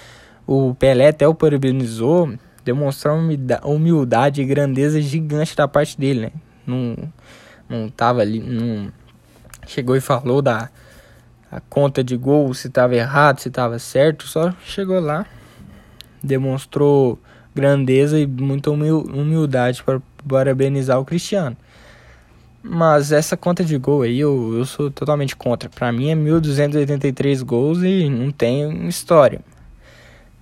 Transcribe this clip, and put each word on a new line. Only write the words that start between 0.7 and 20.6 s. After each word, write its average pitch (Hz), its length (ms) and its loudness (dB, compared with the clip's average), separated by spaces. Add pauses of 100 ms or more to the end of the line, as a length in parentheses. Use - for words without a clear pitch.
Pelé 131 320 6
até 151 200 4
o 160 60 4
parabenizou, 135 1040 0 (280)
demonstrou 143 520 -2
uma 160 80 0
humilda-, 139 400 -2
humildade 143 800 2
e - 20 -4
grandeza 139 560 0
gigante 151 540 -4
da 143 120 2
parte 147 300 0
dele, 135 220 0
né? 110 120 -6 (360)
Não, 127 420 -6 (580)
não 113 220 -8
tava 123 320 0
ali, 107 180 -2
não 110 520 -6 (720)
chegou 127 300 -2
e 135 60 2
falou 131 380 0
da 120 300 0 (800)
a - 120 -14
conta 139 420 0
de 127 140 -4
gol, 135 360 2
se 131 160 -12
tava 123 240 2
errado, 139 460 2
se 127 100 -10
tava 120 300 -4
certo, 156 480 0
só 170 260 -2 (120)
chegou 185 340 -4
lá, 156 260 -4 (960)
demonstrou 135 960 2 (380)
grandeza 139 640 4
e 147 80 2
muita 135 420 -4
humil-, 151 440 0
humildade 139 680 0
pra 131 200 -2 (260)
parabenizar 135 720 2